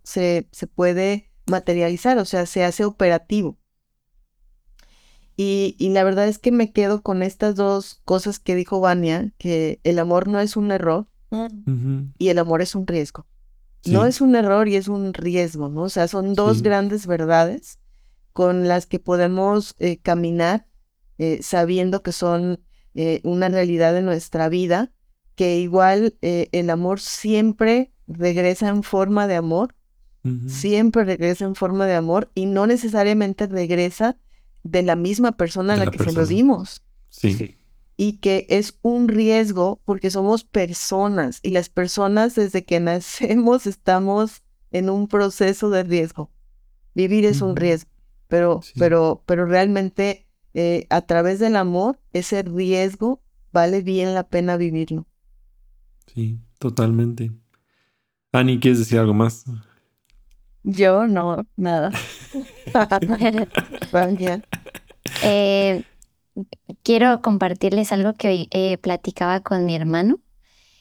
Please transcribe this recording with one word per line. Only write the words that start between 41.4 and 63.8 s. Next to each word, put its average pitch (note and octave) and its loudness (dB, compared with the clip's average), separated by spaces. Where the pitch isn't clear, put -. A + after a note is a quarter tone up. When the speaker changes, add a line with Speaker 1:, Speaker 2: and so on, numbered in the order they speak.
Speaker 1:
y - -4
las F3 0
personas G3+ 0
desde F#3+ 0
que E3+ 0
nacemos G#3+ 0
estamos G3 0
en F#3 -2
un G3+ -2
proceso G3+ 0
de F#3+ 2
riesgo. E3 -4
Vivir F#3+ 2
es G#3 2
un F#3+ -2
Speaker 3:
Ujú. C#3+ -4
Speaker 1:
riesgo, E3 0
pero, E3+ 2
Speaker 3:
Sí. - -20
Speaker 1:
pero, E3 2
pero F3 0
realmente, F#3+ 0
eh, E3+ -2
a E3+ 2
través F3 0
del A3+ 2
amor, F#3 0
ese G3 -4
riesgo F#3+ -2
vale F3+ 2
bien F#3 -2
la F#3 -2
pena F3 0
vivirlo. D#3+ -4
Speaker 3:
Sí, A2+ -6
totalmente. A#2 0
Ani, B2+ 2
¿quieres B2 6
decir A2+ 2
algo A2 4
más? A2+ 0
Speaker 2:
Yo G3 4
no, F3 0
nada. E3+ 0
<laughs> G#3+ -2